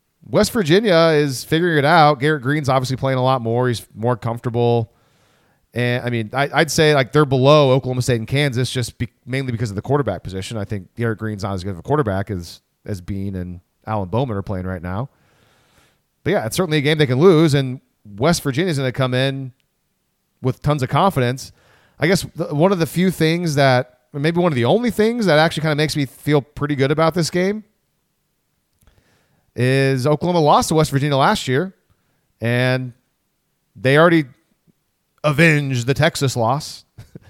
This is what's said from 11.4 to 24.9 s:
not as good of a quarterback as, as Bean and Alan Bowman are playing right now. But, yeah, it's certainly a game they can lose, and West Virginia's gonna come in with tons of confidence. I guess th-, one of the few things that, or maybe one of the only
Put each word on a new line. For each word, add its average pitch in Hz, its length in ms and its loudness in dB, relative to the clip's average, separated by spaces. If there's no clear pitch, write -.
not 98 100 -4
as 90 100 -6
good 101 80 -6
of 85 80 -10
a - 40 -18
quarterback 110 480 -2
as, 87 300 -10
as 101 140 -10
Bean 98 360 -8
and 90 260 -10
Alan 104 240 -6
Bowman 117 260 -4
are 98 60 -6
playing 92 240 -8
right 92 160 -8
now. 92 280 -8
But, 147 80 -4
yeah, 170 140 -2
it's - 120 -6
certainly 156 220 0
a - 20 -2
game 151 160 0
they 151 80 4
can 127 140 0
lose, 160 340 6
and 135 260 -2
West 120 380 -2
Virginia's 143 360 -2
gonna 131 140 -2
come 131 220 -2
in 135 400 -4
with 127 200 -4
tons 147 220 0
of 123 60 -6
confidence. 135 600 -2
I 147 60 -2
guess 185 160 2
th-, 156 140 -6
one 156 200 2
of 196 60 0
the 165 80 0
few 180 240 0
things 165 460 -2
that, 135 460 2
or 143 60 -8
maybe 170 200 0
one 175 120 2
of 139 40 -2
the 117 100 0
only 220 260 2